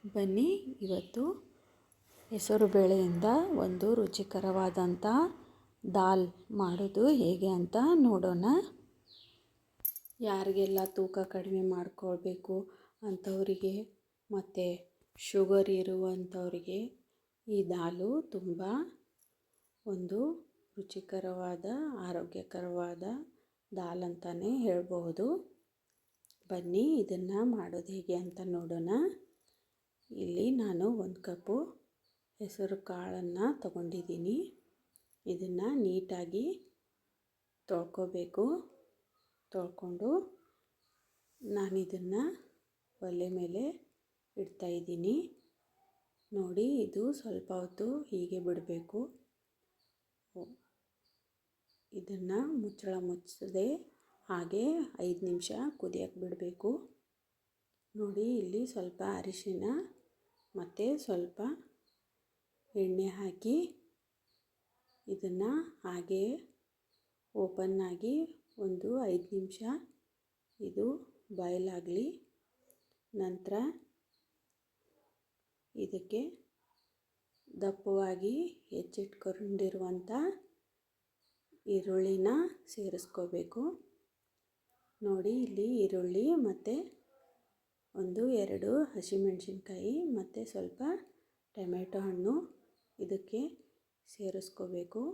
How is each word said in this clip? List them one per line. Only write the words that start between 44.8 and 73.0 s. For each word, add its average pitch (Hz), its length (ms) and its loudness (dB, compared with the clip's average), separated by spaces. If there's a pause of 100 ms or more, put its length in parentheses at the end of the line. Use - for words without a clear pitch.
ನೋಡಿ, 190 340 0 (200)
ಇದು 196 180 -2 (160)
ಸ್ವಲ್ಪ 190 300 -8 (120)
ಹೊತ್ತು 180 260 -4 (220)
ಹೀಗೆ 180 380 -4
ಬಿಡಬೇಕು. 170 520 -4 (3000)
ಇದನ್ನು 190 500 -4 (180)
ಮುಚ್ಚಳ 202 320 -6 (160)
ಮುಚ್ಚದೆ 185 580 -4 (640)
ಹಾಗೆ 180 340 -2 (420)
ಐದು 180 220 0
ನಿಮಿಷ 180 260 -2 (260)
ಕುದಿಯಕ್ಕೆ 180 420 -6
ಬಿಡಬೇಕು. 180 500 -4 (1200)
ನೋಡಿ, 208 320 0 (140)
ಇಲ್ಲಿ 190 200 -2 (120)
ಸ್ವಲ್ಪ 180 280 -6 (160)
ಅರಿಶಿನ 185 480 -4 (880)
ಮತ್ತು 185 320 -4 (180)
ಸ್ವಲ್ಪ 175 360 -4 (1300)
ಎಣ್ಣೆ 190 420 2
ಹಾಕಿ 196 400 0 (1500)
ಇದನ್ನು 196 440 -2 (360)
ಹಾಗೆ 180 360 -2 (1120)
ಓಪನ್ 190 420 0 (120)
ಆಗಿ 214 260 -2 (520)
ಒಂದು 185 240 -2 (200)
ಐದು 175 260 0
ನಿಮಿಷ 190 240 -6 (1000)
ಇದು 208 260 -2 (540)
ಬಾಯ್ಲ್ 180 360 -2
ಆಗಲಿ. 175 300 -2 (1080)